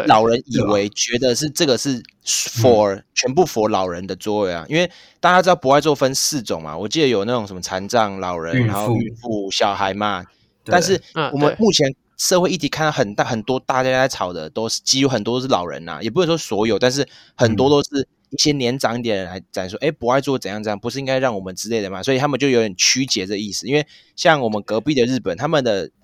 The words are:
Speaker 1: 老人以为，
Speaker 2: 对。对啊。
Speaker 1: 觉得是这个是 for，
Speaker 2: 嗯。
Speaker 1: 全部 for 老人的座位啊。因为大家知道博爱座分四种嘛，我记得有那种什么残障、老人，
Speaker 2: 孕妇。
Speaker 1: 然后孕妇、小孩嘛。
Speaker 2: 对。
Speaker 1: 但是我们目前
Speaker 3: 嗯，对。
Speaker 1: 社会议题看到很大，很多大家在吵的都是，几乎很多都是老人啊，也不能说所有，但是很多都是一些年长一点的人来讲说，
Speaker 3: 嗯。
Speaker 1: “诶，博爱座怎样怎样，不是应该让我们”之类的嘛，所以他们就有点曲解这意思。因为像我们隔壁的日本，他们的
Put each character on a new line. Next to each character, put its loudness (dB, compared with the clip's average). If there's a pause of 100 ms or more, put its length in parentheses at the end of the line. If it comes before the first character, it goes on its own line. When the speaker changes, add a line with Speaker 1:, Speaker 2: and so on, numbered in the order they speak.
Speaker 1:
老 6
人 2
以 -2
为， 2
Speaker 2:
对。 -
对 -
啊。 -16
Speaker 1:
觉 -2
得 2
是 -2
这 -2
个 2
是 -4 (240)
for， 2
Speaker 2:
嗯。 -14 (100)
Speaker 1:
全 -2
部 4
for 0
老 0
人 -6
的 -8
座 -4
位 0
啊。 -8
因 -2
为 0 (300)
大 4
家 6
知 2
道 6
博 2
爱 6
座 4
分 2
四 -2
种 -6
嘛， -10
我 -6
记 -2
得 4
有 2
那 -2
种 -2
什 -12
么 -12
残 -6
障、 0
老 -4
人， -6
Speaker 2:
孕 2
妇。 2
Speaker 1:
然 -2
后 0
孕 -4
妇、 -6
小 0
孩 -2
嘛。 -2 (400)
Speaker 2:
对。 -6
Speaker 1:
但 4
是 0 (320)
我 -2
们 2
目 4
前 2
Speaker 3:
嗯， -6
对。 -12 (220)
Speaker 1:
社 2
会 2
议 -4
题 -2
看 -4
到 0
很 -2
大， 0
很 -4
多 0
大 0
家 2
在 4
吵 -6
的 -10
都 -4
是， -6
几 0
乎 2
很 0
多 0
都 -4
是 -6
老 2
人 -10
啊， -10
也 -4
不 0
能 2
说 0
所 -2
有， 2
但 2
是 -2 (280)
很 4
多 4
都 4
是 -4 (240)
一 -12
些 2
年 -2
长 -2
一 -6
点 -2
的 -4
人 -12
来 -12
讲 -6
说， -10
Speaker 3:
嗯。 -2
Speaker 1:
“诶， -2
博 -2
爱 4
座 -2
怎 -8
样 -8
怎 -4
样， -4
不 -8
是 -8
应 -6
该 0
让 0
我 -6
们” -10
之 -8
类 0
的 -4
嘛， -10
所 0
以 2
他 0
们 -2
就 2
有 4
点 -2
曲 0
解 -2
这 -6
意 -6
思。 -10
因 -2
为 0 (300)
像 4
我 0
们 -4
隔 -2
壁 0
的 4
日 0
本， -4
他 -2
们 0
的 -2 (140)